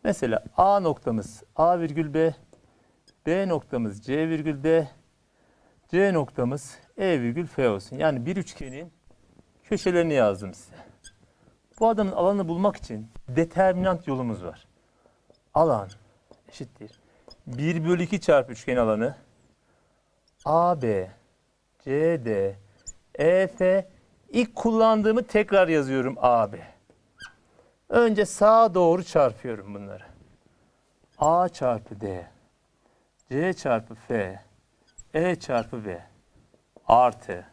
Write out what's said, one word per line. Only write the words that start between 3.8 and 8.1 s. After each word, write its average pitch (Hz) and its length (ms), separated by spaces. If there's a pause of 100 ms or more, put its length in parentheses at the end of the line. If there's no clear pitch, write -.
C 156 240
virgül 151 340
D, 160 260 (1000)
C 190 240
noktamız 135 640 (180)
E 185 240
virgül 120 260
F 131 220
olsun. 104 300
Yani 143 280